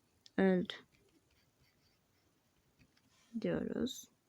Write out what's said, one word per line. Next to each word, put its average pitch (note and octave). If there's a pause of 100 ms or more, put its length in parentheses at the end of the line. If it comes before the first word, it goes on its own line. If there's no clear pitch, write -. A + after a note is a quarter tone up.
(380)
Öldü. F#3+ (2750)
Diyoruz. - (220)